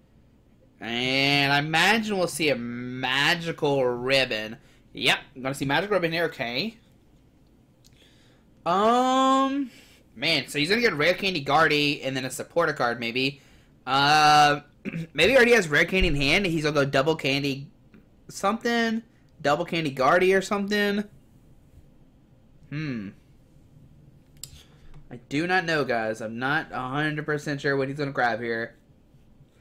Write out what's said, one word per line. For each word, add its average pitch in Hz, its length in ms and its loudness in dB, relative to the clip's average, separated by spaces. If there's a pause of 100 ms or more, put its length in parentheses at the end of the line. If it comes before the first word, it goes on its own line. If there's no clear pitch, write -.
(800)
And 135 720 0
I 143 100 4
imagine 190 580 0
we'll 170 100 0
see 156 220 -2
a 123 60 2
Magical 131 1300 -2
Ribbon. 120 720 -2 (340)
Yep, 139 260 0 (180)
I'm 127 60 -14
gonna 131 120 -4
see 143 100 -6
Magical 170 300 0
Ribbon 170 180 0
here. 165 120 -2
Okay. 135 520 -6 (1900)
Um, 262 1040 2 (440)
man, 139 340 -2
so 147 100 -4
he's 147 100 0
gonna 226 140 0
get 220 100 2
Rare 156 220 2
Candy 180 260 -4
Guardy 147 600 2
and 131 120 -6
then 131 120 -4
a 127 40 -6
supporter 156 440 -2
card, 120 260 -2
maybe. 127 400 -2 (460)
Uh, 147 760 6 (240)
<clears throat> 165 300 -10
maybe 165 160 4
he 269 60 6
already 240 160 8
has 208 160 4
Rare 151 180 2
Candy 185 220 2
in 147 60 2
hand. 147 300 2
He's 165 200 0
gonna 151 100 0
go 139 100 4
Double 139 320 2
Candy 139 540 -4 (580)
something. 226 760 -2 (400)
Double 151 240 0
Candy 160 240 -4
Guardy 165 420 2
or 190 80 4
something. 202 640 -2 (1700)
Hmm. 131 400 -8 (2000)
I 123 60 -16 (120)
do 156 180 -2
not 180 200 0
know, 156 180 0
guys. 113 380 -4
I'm 113 160 -8
not 143 340 -2
a 120 80 -6
hundred 151 460 -4
percent 147 340 -4
sure 139 160 0
what 135 120 -2
he's 139 100 -8
gonna 139 140 -6
grab 120 280 -2
here. 117 360 -6 (840)